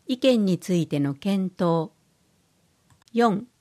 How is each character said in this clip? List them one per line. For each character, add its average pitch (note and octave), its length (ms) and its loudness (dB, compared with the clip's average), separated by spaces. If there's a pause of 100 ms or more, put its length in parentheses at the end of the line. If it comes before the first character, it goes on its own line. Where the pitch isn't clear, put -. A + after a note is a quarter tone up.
意 B3+ 120 -4
見 B3 260 2
に F3+ 140 2
つ - 160 -4
い D3 120 0
て C#3+ 140 -4
の C#3 140 -2
検 F#3+ 400 -4
討。 E3 360 -2 (1200)
四、 A3+ 340 0 (140)